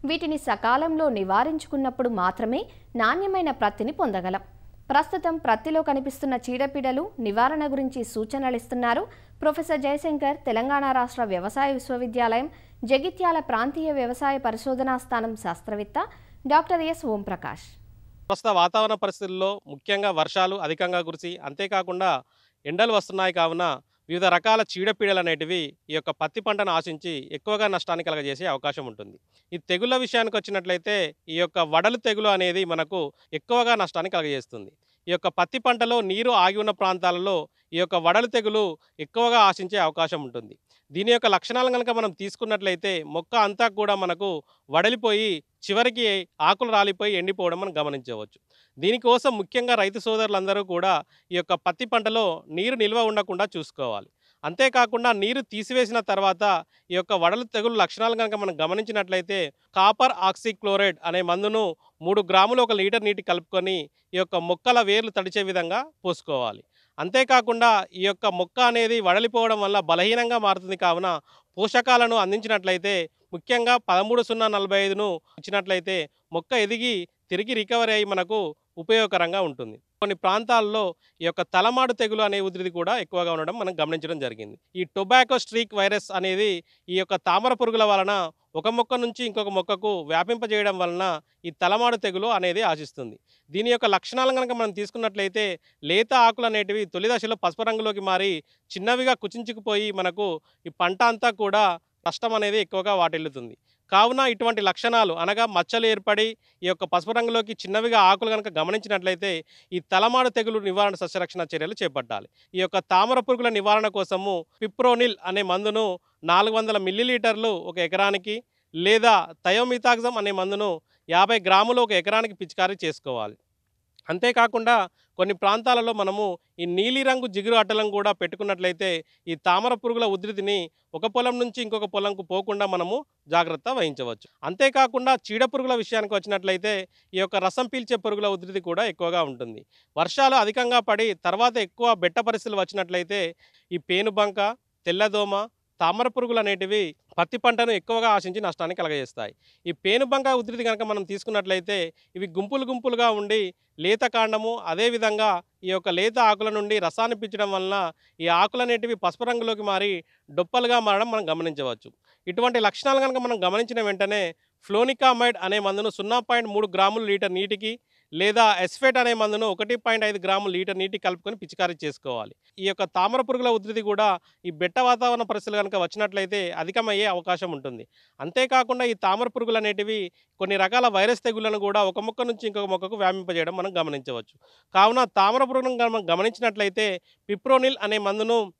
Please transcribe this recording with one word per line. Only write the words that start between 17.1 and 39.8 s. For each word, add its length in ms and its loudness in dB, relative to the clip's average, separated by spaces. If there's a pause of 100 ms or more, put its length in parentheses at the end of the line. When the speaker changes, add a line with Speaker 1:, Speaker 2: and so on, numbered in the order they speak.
Speaker 1:
ఓంప్రకాష్. 540 -8 (640)
Speaker 2:
ప్రస్తుత 300 0
వాతావరణ 460 2
పరిస్థితుల్లో 480 -4 (200)
ముఖ్యంగా 380 -2 (100)
వర్షాలు 360 0 (100)
అధికంగా 400 -2
కురిసి, 260 -12 (160)
అంతేకాకుండా 640 -2 (540)
ఎండలు 320 2
వస్తున్నాయి 400 -2
కావున 280 0 (440)
వివిధ 240 -2
రకాల 280 4 (100)
చీడపీడలు 500 0
అనేటివి 380 -2 (320)
ఈ 40 -6
యొక్క 160 -4 (100)
పత్తి 240 -6
పంటను 320 0
ఆశించి 360 -6 (240)
ఎక్కువగా 360 -2
నష్టాన్ని 340 -4
కలగజేసే 460 -6
అవకాశం 360 -6
ఉంటుంది. 260 -18 (360)
ఈ 60 -10 (120)
తెగుళ్ళ 340 0
విషయానికి 360 -2
వచ్చినట్లయితే 560 -4 (380)
ఈ 80 -4
యొక్క 180 -2 (140)
వడలు 320 4
తెగులు 300 2
అనేది 280 0 (100)
మనకు 260 -4 (400)
ఎక్కువగా 420 2
నష్టాన్ని 340 -4
కలగజేస్తుంది. 560 -6 (360)
ఈ 60 -2
యొక్క 140 -2 (100)
పత్తి 280 0
పంటలో 320 2 (120)
నీరు 240 0 (120)
ఆగి 180 2
ఉన్న 180 0
ప్రాంతాలలో 560 0 (380)
ఈ 60 -2
యొక్క 140 -2 (100)
వడలు 300 4
తెగులు 280 0 (420)
ఎక్కువగా 340 2 (100)
ఆశించే 360 -4